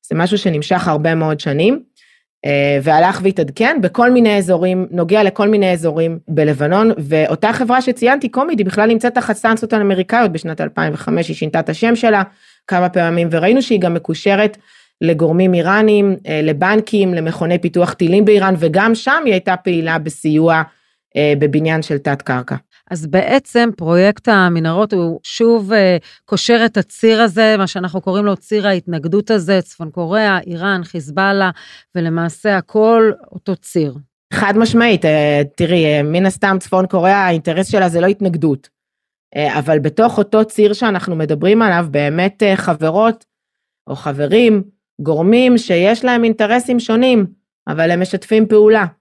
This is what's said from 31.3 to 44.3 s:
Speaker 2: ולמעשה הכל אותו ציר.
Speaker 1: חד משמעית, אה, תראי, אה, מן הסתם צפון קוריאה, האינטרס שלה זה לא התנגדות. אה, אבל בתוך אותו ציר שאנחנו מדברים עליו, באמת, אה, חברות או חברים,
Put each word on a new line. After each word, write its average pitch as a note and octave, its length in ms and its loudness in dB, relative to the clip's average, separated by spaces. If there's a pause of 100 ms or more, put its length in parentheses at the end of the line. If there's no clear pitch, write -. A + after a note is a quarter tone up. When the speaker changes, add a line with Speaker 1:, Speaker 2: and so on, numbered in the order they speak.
Speaker 2:
ולמעשה E3+ 600 -2
הכל A3 540 2 (200)
אותו F#3 240 -8
ציר. D3 400 -4 (380)
Speaker 1:
חד G3+ 240 0
משמעית, A3+ 480 2
אה, D3 360 2 (140)
תראי, E3+ 300 0
אה, D3+ 180 0
מן E3+ 220 0
הסתם F#3+ 340 0
צפון F#3 260 -2
קוריאה, F#3+ 420 2
האינטרס E3+ 400 -2
שלה F#3 220 0
זה E3+ 120 -2
לא F3+ 60 2
התנגדות. E3 640 -2 (640)
אה, D3 240 -2
אבל D3+ 200 0
בתוך A3 380 0
אותו G#3+ 280 2
ציר G#3 280 2
שאנחנו G3 420 -4
מדברים D#3+ 460 0
עליו, F3 300 2
באמת, D#3 520 -2
אה, G3 120 2
חברות F#3 680 -2 (640)
או C#3 80 -8
חברים, F#3+ 680 0 (380)